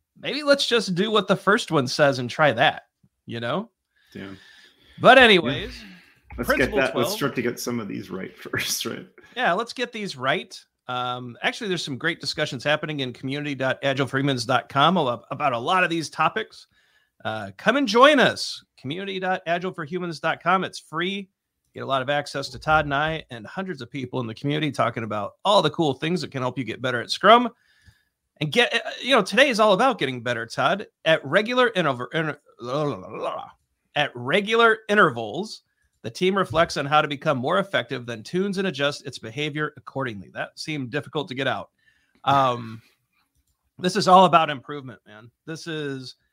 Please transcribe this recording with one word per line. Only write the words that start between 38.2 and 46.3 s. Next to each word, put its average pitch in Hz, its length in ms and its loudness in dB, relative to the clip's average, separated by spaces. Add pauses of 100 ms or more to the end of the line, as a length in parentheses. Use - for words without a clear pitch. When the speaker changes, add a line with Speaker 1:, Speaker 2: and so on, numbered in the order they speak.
Speaker 1:
tunes 190 340 -2
and 196 80 -2
adjusts 143 360 -2
its - 180 -12
behavior 147 560 -6
accordingly. 104 580 -8
That 143 240 -10
seemed 139 320 -8
difficult 143 380 -6
to 127 80 -10
get 135 100 -4
out. 101 240 -4 (540)
Um, 120 580 0 (960)
this 180 160 -2
is 175 140 2
all 185 160 12
about 160 260 6
improvement, 135 560 -10
man. 107 240 -20 (160)
This 160 220 -12
is, 139 480 -8 (160)